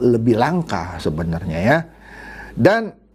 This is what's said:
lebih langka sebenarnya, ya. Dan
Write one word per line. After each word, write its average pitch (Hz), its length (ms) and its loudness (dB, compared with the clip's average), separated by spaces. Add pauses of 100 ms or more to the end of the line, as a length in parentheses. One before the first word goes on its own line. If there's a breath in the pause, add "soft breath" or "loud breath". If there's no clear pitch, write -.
lebih 117 400 2
langka 113 560 -2
sebenarnya, 82 640 -4
ya. 131 180 4 (760 loud breath)
Dan 202 400 4 (180)